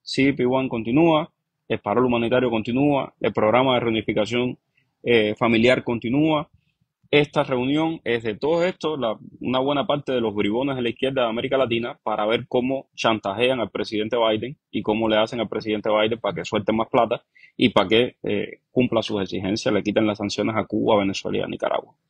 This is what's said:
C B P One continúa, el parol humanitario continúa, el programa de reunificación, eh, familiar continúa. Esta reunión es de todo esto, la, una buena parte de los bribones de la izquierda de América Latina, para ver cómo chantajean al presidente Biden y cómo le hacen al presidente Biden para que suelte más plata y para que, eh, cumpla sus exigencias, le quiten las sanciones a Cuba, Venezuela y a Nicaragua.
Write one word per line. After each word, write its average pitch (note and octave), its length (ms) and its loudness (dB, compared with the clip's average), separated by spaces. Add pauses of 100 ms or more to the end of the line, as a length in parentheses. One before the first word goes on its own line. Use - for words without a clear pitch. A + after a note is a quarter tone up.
C - 240 0
B C#3 80 2
P C3 120 -2
One C3 220 0
continúa, D3+ 640 2 (380)
el A2+ 100 -2
parol A#2+ 280 0
humanitario B2 420 0
continúa, B2+ 720 0
el A2+ 100 0
programa B2 440 4
de A#2+ 40 2
reunificación, A2+ 800 -2 (420)
eh, G#2+ 380 4
familiar A#2+ 460 4
continúa. C#3+ 640 0 (640)
Esta D3 320 2
reunión C#3+ 600 0
es A#2 180 0
de A2 140 -4
todo E3+ 280 0
esto, E3 320 -4
la, A#2 220 -2 (220)
una B2+ 180 -2
buena C3+ 300 0
parte C#3+ 240 -2
de B2 100 0
los G#2 140 -2
bribones A#2 400 -2
de B2+ 80 -4
la A#2 60 -2
izquierda C3 340 -2
de A2+ 60 0
América C3 280 -2
Latina, A#2+ 460 -2
para G#2+ 240 -2
ver A#2+ 200 0
cómo C3+ 460 -2
chantajean A#2 680 0
al G#2 120 -4
presidente G#2+ 440 -4
Biden A2 420 0 (120)
y A2 140 -6
cómo A2 260 0
le G#2+ 80 4
hacen A2+ 220 0
al A2 100 -4
presidente G#2+ 400 -4
Biden A2 300 0
para G2 160 -4
que F2 100 -6
suelte G#2+ 260 -2
más A2 160 0
plata A#2+ 360 0 (340)
y B2+ 120 4
para G#3 180 4
que, A2+ 340 2
eh, G#2 380 -4 (100)
cumpla - 320 2
sus G#2 220 -4
exigencias, G2 500 -2
le G2 80 2
quiten G#2+ 240 0
las G#2 140 -2
sanciones G#2+ 360 -4
a G2+ 100 0
Cuba, A2 340 0
Venezuela G2 400 -2
y - 20 -2
a - 60 -6
Nicaragua. - 480 -4 (140)